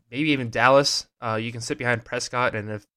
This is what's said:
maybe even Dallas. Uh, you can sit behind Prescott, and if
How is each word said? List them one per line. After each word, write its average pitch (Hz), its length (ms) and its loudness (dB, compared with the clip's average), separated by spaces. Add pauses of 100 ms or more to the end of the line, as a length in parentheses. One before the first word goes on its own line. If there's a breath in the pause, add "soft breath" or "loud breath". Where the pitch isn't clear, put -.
(100)
maybe 147 200 -2
even 131 200 0
Dallas. 131 560 4 (140)
Uh, 110 200 -4
you 117 120 -6
can 120 80 -10
sit 143 180 -6
behind 120 260 -2
Prescott, 123 500 -2
and 107 160 -6
if 107 160 -10 (100)